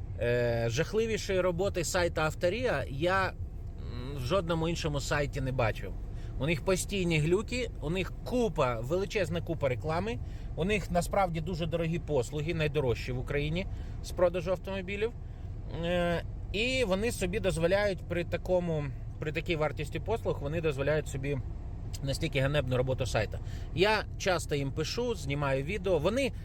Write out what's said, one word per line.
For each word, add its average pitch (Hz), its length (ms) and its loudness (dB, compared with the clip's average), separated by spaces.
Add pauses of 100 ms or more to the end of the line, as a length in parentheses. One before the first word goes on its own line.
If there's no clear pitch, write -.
(200)
е, 120 480 2
жахливішої 196 720 0
роботи 180 440 2
сайта 175 380 2
Авторія 175 680 0
я, 175 380 2
м, - 80 -2 (840)
в 135 40 -4
жодному 165 480 2
іншому 156 320 0
сайті 143 400 0
не 131 120 -2
бачив. 107 400 0 (460)
У 131 80 0
них 170 180 2
постійні 185 540 2
глюки, 214 520 2 (100)
у 147 100 -2
них 180 220 0 (120)
купа, 160 560 2
величезна 170 600 0
купа 151 280 0
реклами, 175 500 0 (380)
у 156 80 0
них 208 260 2
насправді 175 500 2
дуже 165 260 -2
дорогі 165 320 0
послуги, 147 560 0
найдорожчі 139 580 2
в 127 60 -2
Україні 151 480 0 (360)
з - 80 -8
продажу 180 400 2
автомобілів. 196 640 -2 (720)
Е, 170 380 2 (300)
і 254 320 2
вони 202 280 2
собі 196 280 0
дозволяють 185 680 2
при 170 160 0
такому, 170 600 0 (340)
при 151 140 -4
такій 165 240 0
вартості 151 440 -2
послуг, 196 400 0
вони 147 200 -2
дозволяють 147 480 0
собі 135 300 -2 (640)
настільки 139 380 0
ганебну 135 360 2
роботу 127 300 2
сайта. - 320 0 (360)
Я 202 300 4 (140)
часто 175 360 0
їм 139 180 0
пишу, 233 420 0
знімаю 139 500 0
відео. 185 340 2
Вони, 202 340 2 (120)